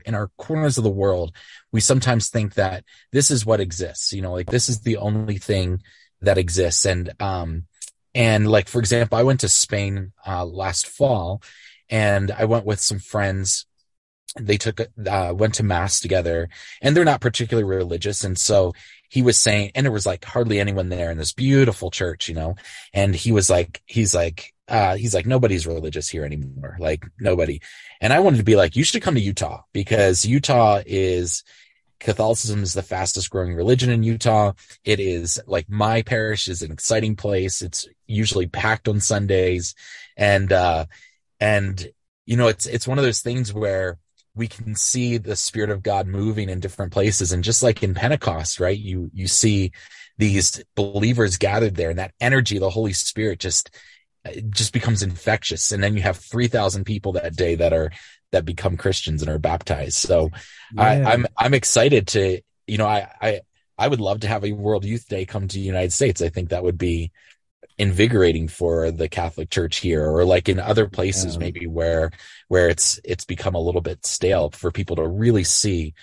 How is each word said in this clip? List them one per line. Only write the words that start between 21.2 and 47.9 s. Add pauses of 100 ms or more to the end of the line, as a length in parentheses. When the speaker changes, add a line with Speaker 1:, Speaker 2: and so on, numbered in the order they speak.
Speaker 1:
beautiful
church,
you
know, (360)
and
he
was
like,
he's
like, (160)
uh,
he's
like,
"Nobody's
religious
here
anymore.
Like, (160)
nobody." (400)
And
I
wanted
to
be
like,
"You
should
come
to
Utah, (100)
because
Utah
is, (560)
Catholicism
is
the
fastest
growing
religion
in
Utah. (320)
It
is,
like,
my
parish
is
an
exciting
place.
It's (180)
usually
packed
on
Sundays." (440)
And,
uh, (560)
and, (380)
you
know,
it's,
it's
one
of
those
things
where (360)
we
can
see
the
Spirit
of
God
moving
in
different
places.
And
just
like
in